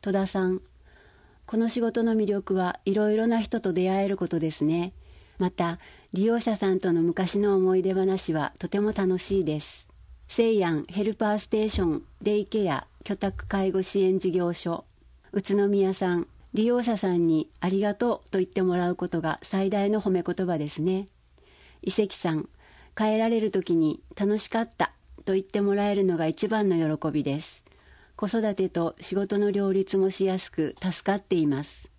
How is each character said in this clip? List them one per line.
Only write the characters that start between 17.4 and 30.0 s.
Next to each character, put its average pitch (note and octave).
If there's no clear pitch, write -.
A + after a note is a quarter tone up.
あ F3
り G3
が G#3
と A#3+
う -
と G3
言 F#3
っ -
て G3
も F3+
ら F3+
う F3+
こ F3+
と E3
が D#3
最 F#3+
大 G3+
の G#3
褒 G3
め F3+
言 F3+
葉 F3
で D3
す D3+
ね。 F#3+
伊 -
関 G3
さ E3
ん、 D#3
帰 G#3+
ら A3+
れ A3+
る G#3+
時 F#3
に D#3+
楽 G#3
し -
か A3+
っ A3+
た -
と F#3+
言 F#3+
っ F#3+
て G3+
も G3+
ら G3+
え G3+
る G3+
の F3
が D#3+
一 D#3+
番 G#3
の D#3+
喜 D#3
び D3
で C#3+
す。 -
子 G#3
育 G#3+
て F#3+
と E3
仕 -
事 G3
の G#3
両 G3
立 F#3+
も F#3+